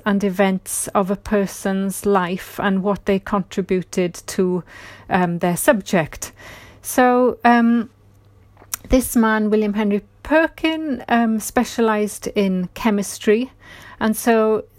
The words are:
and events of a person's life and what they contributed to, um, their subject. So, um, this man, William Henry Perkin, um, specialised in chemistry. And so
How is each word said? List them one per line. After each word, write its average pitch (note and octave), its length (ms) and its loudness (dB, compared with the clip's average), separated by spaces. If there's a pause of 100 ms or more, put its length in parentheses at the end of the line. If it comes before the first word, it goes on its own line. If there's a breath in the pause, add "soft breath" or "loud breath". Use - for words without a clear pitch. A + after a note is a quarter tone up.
and G3+ 180 2
events F#3+ 680 0
of G3 220 0
a G3+ 40 0
person's G3 880 -4
life F#3 540 -2
and F#3+ 240 0
what G3 220 -2
they G3 140 2
contributed F#3 960 -4 (120)
to, F3+ 360 -2 (460 loud breath)
um, F3 300 0
their F3 160 0
subject. - 800 -2 (500 loud breath)
So, B3 640 2
um, A#3 460 4 (1000)
this B3+ 260 2
man, A3 360 2
William G#3+ 240 0
Henry G#3 260 0 (220)
Perkin, D#4+ 840 -2
um, A3+ 320 2
specialised A3 880 -2
in F#3+ 460 -2
chemistry. G#3+ 800 0 (480 loud breath)
And A3 180 0
so A3 480 2 (140)